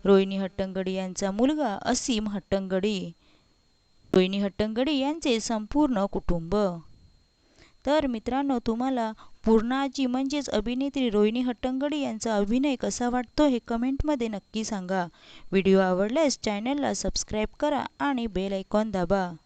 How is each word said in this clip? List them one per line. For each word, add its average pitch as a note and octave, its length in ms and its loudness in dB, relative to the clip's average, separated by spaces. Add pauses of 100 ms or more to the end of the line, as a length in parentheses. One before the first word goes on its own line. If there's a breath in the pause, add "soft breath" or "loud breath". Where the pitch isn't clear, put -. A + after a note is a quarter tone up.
रोहिणी G3 320 6
हट्टंगडी F#3+ 540 -4
यांचा F#3+ 400 -4
मुलगा A#3+ 500 0
असीम A3 460 -2
हट्टंगडी. F#3+ 840 -2 (1000 soft breath)
रोहिणी F#3+ 240 4
हट्टंगडी G#3+ 600 0
यांचे C#4 420 0
संपूर्ण A3+ 680 0
कुटुंब. F3 500 -2 (1300 soft breath)
तर D4 220 2
मित्रांनो, B3+ 600 0
तुम्हाला A#3 440 0 (340 loud breath)
पूर्णाजी B3+ 600 2
म्हणजेच C4 440 -2
अभिनेत्री B3 600 -2
रोहिणी G#3+ 320 2
हट्टंगडी C4 580 -2
यांचा A3+ 360 -4
अभिनय A#3+ 400 2
कसा A#3+ 340 -2
वाटतो B3 380 2
हे B3+ 200 2
कमेंटमध्ये B3+ 600 -2
नक्की G#3+ 360 -6
सांगा. F#3+ 420 -2 (460 loud breath)
व्हिडिओ F#3+ 280 6
आवडल्यास G#3 640 2
चॅनलला A3+ 500 -2
सबस्क्राईब G#3+ 540 -4 (120)
करा D4 260 0 (140)
आणि C4+ 280 -2
बेल F#3+ 260 -4
आयकॉन G#3 380 -2
दाबा. F3+ 440 0 (100)